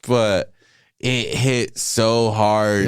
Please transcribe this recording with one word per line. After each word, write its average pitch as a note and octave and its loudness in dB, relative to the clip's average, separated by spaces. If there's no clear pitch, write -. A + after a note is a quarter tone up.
But G#2+ 0
it B2 -2
hit B2 -2
so A2+ 0
hard G#2 2